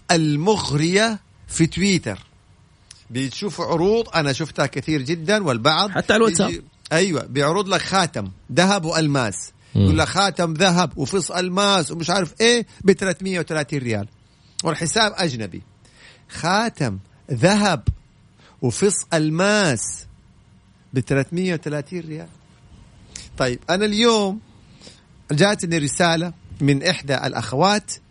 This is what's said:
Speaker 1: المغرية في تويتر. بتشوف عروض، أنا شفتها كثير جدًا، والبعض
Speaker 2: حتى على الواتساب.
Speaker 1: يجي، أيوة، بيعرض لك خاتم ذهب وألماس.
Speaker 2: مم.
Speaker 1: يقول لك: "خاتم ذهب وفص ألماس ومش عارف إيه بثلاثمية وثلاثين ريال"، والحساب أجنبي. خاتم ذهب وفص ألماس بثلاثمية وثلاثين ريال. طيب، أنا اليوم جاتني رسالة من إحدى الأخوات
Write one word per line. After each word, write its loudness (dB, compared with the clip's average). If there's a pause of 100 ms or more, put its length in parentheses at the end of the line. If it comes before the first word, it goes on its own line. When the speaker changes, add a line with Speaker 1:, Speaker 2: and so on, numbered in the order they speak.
(100)
Speaker 1:
المغرية 2 (300)
في 2
تويتر. 0 (920)
بتشوف -6
عروض، 0
أنا 0
شفتها -2
كثير -4
جدًا، -2
والبعض 2
Speaker 2:
حتى 0
على 4
الواتساب. 2
Speaker 1:
يجي، -8 (300)
أيوة، 2
بيعرض 0
لك 0
خاتم -2 (220)
ذهب 2
وألماس. -2 (240)
Speaker 2:
مم. 4
Speaker 1:
يقول 4
لك: 2
"خاتم 0
ذهب 2
وفص -4
ألماس 0
ومش -6
عارف -2
إيه 2 (180)
بثلاثمية 2
وثلاثين -4
ريال"، -4 (560)
والحساب 0
أجنبي. -4 (680)
خاتم -2 (340)
ذهب 4 (800)
وفص 2 (180)
ألماس 0 (840)
بثلاثمية -2
وثلاثين -8
ريال. -14 (1120)
طيب، 0 (120)
أنا 2
اليوم 2 (920)
جاتني 2
رسالة 0 (280)
من 4
إحدى -2
الأخوات 0 (180)